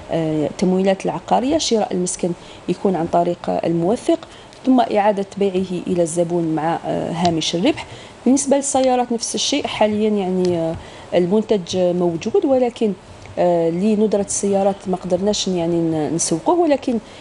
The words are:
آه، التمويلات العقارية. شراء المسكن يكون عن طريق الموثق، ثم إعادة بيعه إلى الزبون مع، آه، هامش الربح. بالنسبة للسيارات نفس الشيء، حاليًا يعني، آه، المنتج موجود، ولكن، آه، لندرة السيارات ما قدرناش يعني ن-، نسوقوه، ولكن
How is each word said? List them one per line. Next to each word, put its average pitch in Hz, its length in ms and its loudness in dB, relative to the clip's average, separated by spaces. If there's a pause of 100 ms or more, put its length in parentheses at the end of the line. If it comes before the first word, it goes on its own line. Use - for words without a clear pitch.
(120)
آه، 156 340 0
التمويلات 190 580 0
العقارية. 214 540 0
شراء 226 340 0
المسكن 180 380 -2 (380)
يكون 180 280 0
عن 165 160 -2
طريق 175 260 2 (260)
الموثق، 180 540 0 (480)
ثم 262 140 6
إعادة 202 460 2 (100)
بيعه 185 500 -2
إلى 175 160 2
الزبون 165 520 0
مع، 156 320 0
آه، 165 260 -2
هامش 170 420 0
الربح. 196 320 0 (400)
بالنسبة 277 300 4
للسيارات 254 560 0
نفس - 220 -4
الشيء، 277 320 -2
حاليًا 214 440 0
يعني، 185 480 0
آه، 165 160 -2 (400)
المنتج 190 600 2
موجود، 180 680 0
ولكن، 247 480 2 (460)
آه، 170 320 4
لندرة 208 500 2
السيارات 196 540 0 (120)
ما 185 100 -2
قدرناش 185 520 -2
يعني 170 280 0
ن-، 160 380 0
نسوقوه، 180 460 0
ولكن 269 380 0 (220)